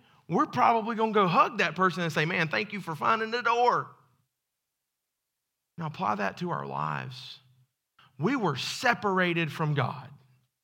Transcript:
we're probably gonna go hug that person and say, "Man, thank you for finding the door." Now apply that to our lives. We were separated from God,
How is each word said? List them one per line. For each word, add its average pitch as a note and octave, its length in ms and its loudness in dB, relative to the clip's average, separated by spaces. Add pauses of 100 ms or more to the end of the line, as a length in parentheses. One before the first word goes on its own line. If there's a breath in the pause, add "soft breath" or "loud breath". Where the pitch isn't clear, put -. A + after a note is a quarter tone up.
(300 soft breath)
we're A3+ 160 2
probably A#3 520 2
gonna A3 160 0
go G3+ 140 4
hug B3 320 4
that E3 160 0
person F3+ 280 2
and D#3+ 100 -2
say, D#3 140 2
"Man, E3+ 220 0
thank G#3+ 260 -4
you G3 60 -8
for E3 140 -8
finding A3 360 0
the A#3+ 120 -2
door." A#3 480 2 (1900)
Now D#3+ 80 -6
apply G3 300 -4
that G3 220 -4
to F3 120 -4
our C#3+ 160 -4
lives. - 720 -6 (800 soft breath)
We A3 180 0
were E3 200 0
separated F#3 960 0
from D3+ 220 -2
God, - 380 -2 (540)